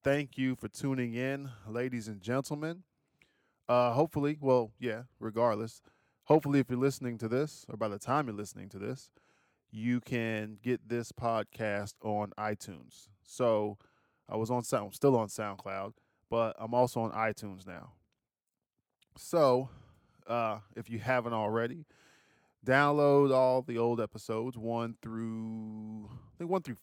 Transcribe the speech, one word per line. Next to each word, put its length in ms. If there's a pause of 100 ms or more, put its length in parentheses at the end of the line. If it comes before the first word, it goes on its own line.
Thank 340
you 180
for 120
tuning 480
in, 340 (180)
ladies 400
and 140
gentlemen. 640 (840)
Uh, 260
hopefully, 460
well, 300 (100)
yeah, 240 (160)
regardless, 640 (440)
hopefully 340
if 100
you're 80
listening 400
to 100
this, 400
or 100
by 100
the 100
time 300
you're 80
listening 340
to 80
this, 320 (640)
you 300
can 600
get 260
this 240
podcast 920
on 340
iTunes. 680 (160)
So, 560 (500)
I 80
was 140
on 100
Sound-, 320
still 240
on 120
SoundCloud, 640 (360)
but 300
I'm 140
also 260
on 120
iTunes 540
now. 280 (1200)
So, 520 (580)
uh, 320 (160)
if 140
you 100
haven't 340
already, 520 (800)
download 680
all 280
the 160
old 240
episodes, 560
one 440
through, 1120
I 260
think 140
one 100
through 220